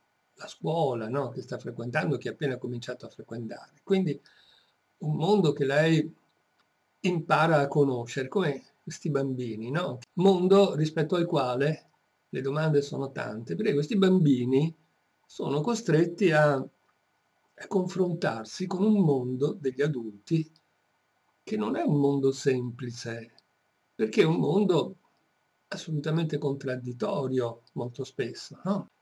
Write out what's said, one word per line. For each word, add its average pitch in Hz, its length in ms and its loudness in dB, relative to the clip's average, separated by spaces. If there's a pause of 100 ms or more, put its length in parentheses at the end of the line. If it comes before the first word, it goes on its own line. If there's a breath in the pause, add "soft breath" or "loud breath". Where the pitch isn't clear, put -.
(380)
la - 80 -18
scuola, 147 640 -2
no? 127 220 -4
Che 123 120 -12
sta 120 160 -10
frequentando, 123 580 -4
che 120 120 -8
ha 110 40 -6
appena 131 260 -4
cominciato 120 480 -10
a - 40 -16
frequentare. - 720 -14
Quindi 190 380 0 (800 soft breath)
un 151 180 -4
mondo 170 360 4
che 143 120 0
lei 156 500 2 (840)
impara 160 600 2
a 139 80 0
conoscere, 131 600 0
come 156 360 -2 (180)
questi - 280 -8
bambini, 123 600 -4
no? 151 280 -4 (160)
Mondo 185 600 6
rispetto 156 420 0
al 170 100 0
quale 139 640 0 (380)
le 139 120 -8
domande 147 420 2
sono 139 280 -6
tante, 120 440 -8
perché 214 200 0
questi 151 220 0
bambini 151 800 4 (520)
sono 143 340 -4
costretti 170 720 2
a, 151 240 6
a - 1120 -12
confrontarsi 175 1000 -2
con 185 180 -2
un 214 160 4
mondo 135 520 2
degli 135 300 -4
adulti 135 680 -2 (920)
che - 140 -6
non 135 200 -2
è 339 60 -2
un 156 160 0
mondo 139 320 2
semplice, 120 1000 -4 (640)
perché 220 280 2
è - 20 8
un 160 120 2
mondo 175 600 2 (720)
assolutamente 156 720 -4
contraddittorio 127 1200 -4 (100)
molto 123 320 -8
spesso, - 600 -10
no? 196 260 -4 (120)